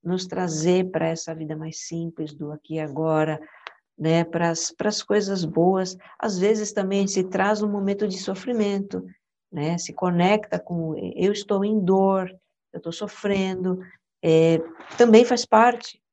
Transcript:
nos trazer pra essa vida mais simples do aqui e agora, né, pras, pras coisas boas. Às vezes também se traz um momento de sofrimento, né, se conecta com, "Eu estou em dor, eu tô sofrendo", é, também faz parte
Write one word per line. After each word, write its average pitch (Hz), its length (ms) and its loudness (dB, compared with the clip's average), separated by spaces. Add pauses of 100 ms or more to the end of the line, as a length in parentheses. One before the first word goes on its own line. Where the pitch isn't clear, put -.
nos 185 220 -4
trazer 180 640 0
pra 165 180 -2
essa 160 260 -6
vida 156 220 -8
mais 160 300 -10
simples 165 480 -8
do 147 180 -10
aqui 160 240 -10
e 160 40 -4
agora, 156 600 0 (580)
né, 160 260 2
pras, 165 480 -2
pras - 300 -4
coisas 196 420 0
boas. 185 520 2 (220)
Às 196 200 -4
vezes 208 340 0
também 196 340 0
se 190 180 -2
traz 196 380 0
um 214 80 -2
momento 202 380 -2
de 185 100 -6
sofrimento, 202 880 -4 (480)
né, 160 260 -4
se - 140 -10
conecta 180 680 0
com, 165 360 -6 (220)
"Eu 190 160 2
estou 202 320 -2
em 214 160 0
dor, 190 500 2 (420)
eu 170 80 -12
tô 165 120 -10
sofrendo", 190 880 -4 (460)
é, 160 340 6 (400)
também 233 260 10
faz 233 220 0
parte 233 540 4 (120)